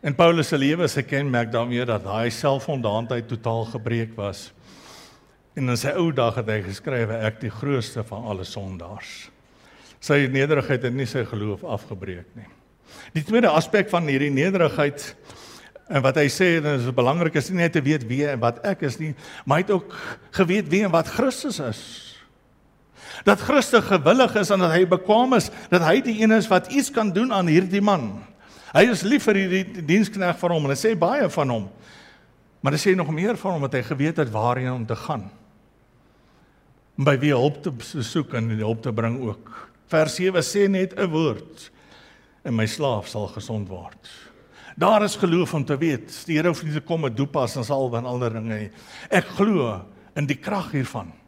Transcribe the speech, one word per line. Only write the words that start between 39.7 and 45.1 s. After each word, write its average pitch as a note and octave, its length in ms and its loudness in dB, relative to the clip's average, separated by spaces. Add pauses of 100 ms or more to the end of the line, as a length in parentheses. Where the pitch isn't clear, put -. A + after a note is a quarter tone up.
Vers D#3 240 2
sewe F#3 300 2
sê G3+ 240 2
net F#3+ 260 0
'n G3 140 -2
woord D#3 600 -4 (760)
en B2+ 120 -4
my A2 100 2
slaaf A#2 420 -2
sal G#2 200 -8
gesond G#2 400 -8
word. F2 400 -16 (680)
Daar G3+ 280 4
is G3 120 -4